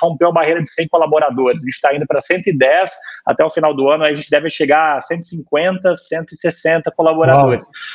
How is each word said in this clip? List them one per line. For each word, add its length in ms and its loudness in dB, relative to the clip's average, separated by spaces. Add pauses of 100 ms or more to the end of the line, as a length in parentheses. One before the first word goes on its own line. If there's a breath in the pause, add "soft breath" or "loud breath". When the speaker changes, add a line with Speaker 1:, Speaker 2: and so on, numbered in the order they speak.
Speaker 1:
rompeu 280 2
a 40 0
barreira 280 2
de 100 -6
cem 160 -4
colaboradores, 760 2
a 40 -14
gente 160 -10
tá 120 2
indo 140 -4
pra 140 -2
cento 260 -4
e 100 0
dez, 360 2 (340 loud breath)
até 180 0
o 60 -2
final 240 0
do 140 0
ano 160 2
a 100 0
gente 160 -10
deve 200 0
chegar 460 2
a 40 -4
cento 220 -8
e 40 -16
cinquenta, 680 -2
cento 340 -10
e 60 -20
sessenta 560 -2
colaboradores. 720 2
Speaker 2:
Uau, 80 -20 (220 loud breath)